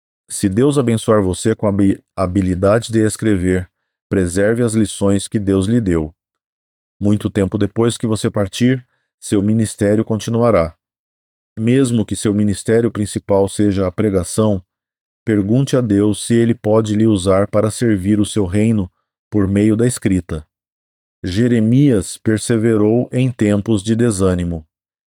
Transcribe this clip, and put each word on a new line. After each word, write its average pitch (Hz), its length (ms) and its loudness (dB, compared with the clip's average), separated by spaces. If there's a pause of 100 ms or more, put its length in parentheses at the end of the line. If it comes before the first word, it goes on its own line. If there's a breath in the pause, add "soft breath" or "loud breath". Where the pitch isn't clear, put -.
(300)
Se - 180 -2
Deus 135 300 2
abençoar 113 440 0
você 95 320 -2
com - 120 -4
a - 20 2
habi-, 98 340 0 (140)
habilidade 95 760 0
de 110 100 0
escrever, 92 720 0 (380)
preserve 98 540 0
as 117 100 0
lições 101 560 -2
que 113 100 -4
Deus 95 280 0
lhe 120 140 0
deu. 82 340 -2 (840)
Muito 104 300 -2
tempo 98 300 -2
depois 110 400 -2
que - 80 -6
você 110 240 -2
partir, 123 560 -2 (340)
seu 104 220 -2
ministério 107 600 0
continuará. 113 720 0 (840)
Mesmo 117 480 2
que 101 100 -6
seu 107 160 -2
ministério 104 580 0
principal 101 560 -2
seja 98 400 0
a 92 60 -4
pregação, 101 720 -2 (580)
pergunte 110 540 0
a 127 60 2
Deus 104 400 2
se 117 120 -2
ele 117 200 2
pode 107 420 0
lhe 110 100 2
usar 98 400 2
para 107 240 0
servir 104 480 0
o 104 60 0
seu 101 220 -2
reino 104 440 -2 (400)
por 101 160 0
meio 104 300 2
da 117 100 2
escrita. 92 600 -2 (760)
Jeremias 117 960 2
perseverou 110 960 0
em 127 180 0
tempos 104 520 0
de 110 120 -2
desânimo. 92 720 -2 (440)